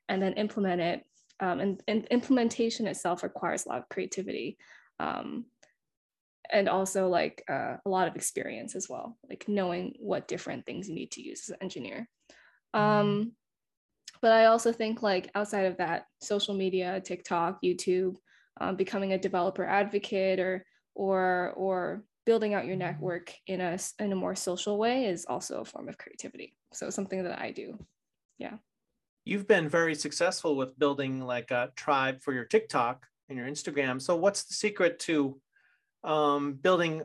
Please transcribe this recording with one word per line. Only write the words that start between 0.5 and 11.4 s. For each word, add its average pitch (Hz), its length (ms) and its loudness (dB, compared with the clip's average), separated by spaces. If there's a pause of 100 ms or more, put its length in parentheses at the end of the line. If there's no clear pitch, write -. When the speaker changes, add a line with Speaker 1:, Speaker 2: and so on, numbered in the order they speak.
Speaker 1:
it. 170 240 -2 (340)
Um, 180 220 0
and, 196 260 0
and 214 200 0
implementation 233 800 2
itself 180 360 -2
requires - 440 -4
a - 20 -10
lot 127 100 -4
of - 120 -12
creativity. 185 680 -6 (420)
Um, - 480 -6 (1040)
and 196 160 4
also, 190 400 2
like, 165 400 0
uh, 127 360 -4
a - 40 -4
lot 185 200 4
of - 80 -8
experience - 580 -6
as - 140 -8
well, - 280 -10 (120)
like, - 180 -14
knowing 185 540 -2
what 185 260 -4
different 180 400 -8
things 202 220 -10
you 160 60 -8
need - 180 -10
to - 100 -14
use - 200 -12